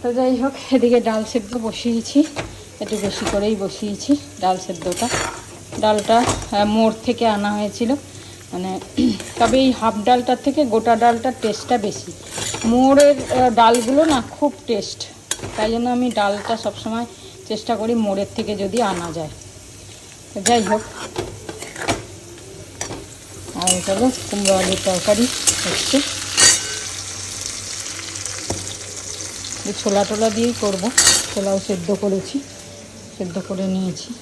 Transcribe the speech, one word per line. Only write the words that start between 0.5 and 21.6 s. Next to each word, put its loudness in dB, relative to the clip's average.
এদিকে 6
ডাল 0
সেদ্ধ -4
বসিয়েছি, 2
একটু -4
বেশি -4
করেই 2
বসিয়েছি 0
ডাল 2
সেদ্ধটা। -4
ডালটা, 4
আহ, 2
মোড় 4
থেকে 0
আনা 2
হয়েছিল, 0
মানে, -4
<clears throat> 0
তবে 6
এই 6
হাফ 2
ডালটার 4
থেকে 4
গোটা 4
ডালটার 4
টেস্টটা 0
বেশি। -4
মোড়ের, 6
আহ, 6
ডালগুলো 6
না 4
খুব 0
টেস্ট, -4
তাই 0
জন্য 0
আমি 2
ডালটা 0
সবসময় -6
চেষ্টা -2
করি 0
মোড়ের 0
থেকে -4
যদি 0
আনা -2
যায়। -6
তো -6
যাই 0
হোক, -2